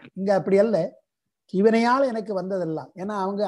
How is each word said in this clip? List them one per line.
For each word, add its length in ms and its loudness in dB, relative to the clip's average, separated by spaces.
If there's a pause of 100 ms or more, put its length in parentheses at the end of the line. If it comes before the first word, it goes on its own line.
(120)
இங்க 220 -4
அப்படி 240 2
அல்ல. 200 2 (720)
தீவினையால் 580 4
எனக்கு 240 -6
வந்ததெல்லாம். 600 -6
ஏன்னா 240 -8
அவங்க, 300 -4